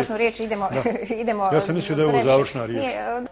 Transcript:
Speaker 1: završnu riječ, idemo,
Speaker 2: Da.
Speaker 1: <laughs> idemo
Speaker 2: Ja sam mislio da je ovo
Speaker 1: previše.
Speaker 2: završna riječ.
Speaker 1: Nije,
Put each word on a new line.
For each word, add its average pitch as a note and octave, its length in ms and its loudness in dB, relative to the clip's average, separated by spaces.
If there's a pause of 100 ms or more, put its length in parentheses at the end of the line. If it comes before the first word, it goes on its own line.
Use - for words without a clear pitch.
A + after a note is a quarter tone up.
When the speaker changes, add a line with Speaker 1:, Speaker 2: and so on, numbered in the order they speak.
Speaker 1:
završnu A3 100 -4
riječ, A3+ 220 0
idemo, G#3+ 340 -2
Speaker 2:
Da. C3+ 100 0 (160)
Speaker 1:
<laughs> A3 220 -4
idemo G#3+ 240 -2
Speaker 2:
Ja D#3 160 2
sam D#3+ 140 -2
mislio D#3+ 200 -2
da D3+ 60 2
je D#3 40 4
ovo C#3+ 80 4
Speaker 1:
previše. C3+ 200 4
Speaker 2:
završna C3+ 320 2
riječ. A#2 180 -4
Speaker 1:
Nije, A#3 480 -4